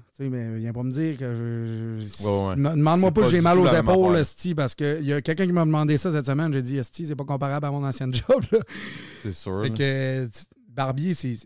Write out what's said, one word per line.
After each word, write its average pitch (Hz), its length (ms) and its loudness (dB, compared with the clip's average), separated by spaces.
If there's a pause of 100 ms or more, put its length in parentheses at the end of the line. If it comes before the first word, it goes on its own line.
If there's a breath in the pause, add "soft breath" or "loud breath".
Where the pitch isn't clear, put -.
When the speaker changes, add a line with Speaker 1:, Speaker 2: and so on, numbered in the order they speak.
(160)
Speaker 1:
Tu 139 80 -10
sais, 135 40 -6
mais 117 300 -8
viens 113 140 -6
pas 120 100 -6
me 127 100 -4
dire 156 240 -4
que 123 180 -6
je, 113 720 -6
je, 104 220 -8
Speaker 2:
Ouais, 98 240 2
ouais. 95 60 -2
Speaker 1:
me, 139 140 2
demande-moi 165 400 4
Speaker 2:
C'est 160 40 0
Speaker 1:
pas 220 60 4
Speaker 2:
pas 202 60 6
Speaker 1:
si 160 60 4
j'ai 175 60 4
Speaker 2:
du 170 60 4
Speaker 1:
mal 170 120 6
Speaker 2:
tout 185 60 8
Speaker 1:
aux - 40 6
Speaker 2:
la 175 80 6
même 165 100 4
Speaker 1:
épaules, 185 260 6
Speaker 2:
affaire. 170 120 4
Speaker 1:
esti, 175 340 -2
parce 139 180 -2
que 147 280 -2
y 143 100 0
a 143 100 0
quelqu'un 165 240 0
qui 175 60 0
m'a 175 120 4
demandé 151 340 4
ça 180 120 -2
cette 147 160 -2
semaine. 147 260 0
J'ai 139 100 0
dit, 131 160 -4
esti, 147 280 -8
c'est 147 100 -6
pas 139 80 -8
comparable 139 400 -4
à 143 60 -4
mon 143 140 -2
ancien 135 280 -4
<laughs> - 0 -
job, 175 380 2
là. 220 80 4 (640 loud breath)
Speaker 2:
C'est 101 100 -6
sûr, 95 300 -4
Speaker 1:
Fait 107 60 0
Speaker 2:
là. 110 80 -2
Speaker 1:
que, 131 560 -2
tu, - 100 -12 (260)
barbier, 135 460 -2
c'est, 123 320 -4